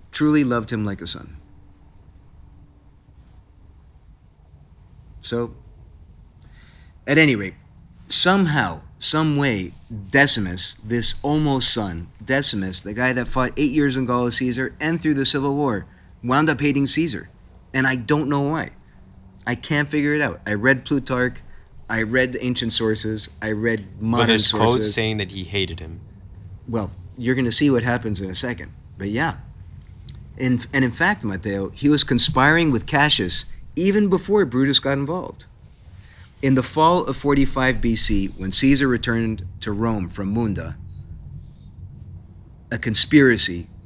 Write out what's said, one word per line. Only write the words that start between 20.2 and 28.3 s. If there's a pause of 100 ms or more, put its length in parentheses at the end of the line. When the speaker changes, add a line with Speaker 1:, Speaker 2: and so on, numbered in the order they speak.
Speaker 1:
out.
I
read
Plutarch. (520)
I
read
ancient
sources. (140)
I
read (140)
modern
Speaker 2:
But
there's
Speaker 1:
sources.
Speaker 2:
quotes
saying
that
he
hated
him. (680)
Speaker 1:
Well, (260)
you're
gonna
see
what
happens
in